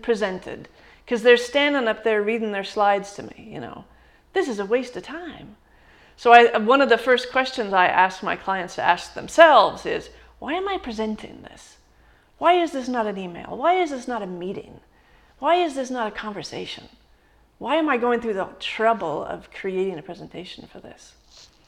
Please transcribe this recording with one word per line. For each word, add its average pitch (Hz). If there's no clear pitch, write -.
presented 196
'cause 226
they're 240
standing 285
up 214
there 214
reading 220
their 196
slides 202
to -
me, -
you -
know. -
This 359
is 214
a 202
waste 247
of 185
time. 294
So 240
I, 240
one 226
of 269
the 226
first 240
questions 254
I 185
ask 185
my 175
clients 185
to -
ask -
themselves 254
is, 165
"Why 262
am 381
I 381
presenting 220
this? -
Why 330
is 339
this 254
not 240
an 202
email? 175
Why 302
is 359
this 254
not 233
a 202
meeting? 185
Why 302
is 339
this 262
not 247
a 208
conversation? 196
Why 240
am 320
I 254
going 240
through 226
the 190
trouble 202
of -
creating 190
a 147
presentation 175
for 190
this?" -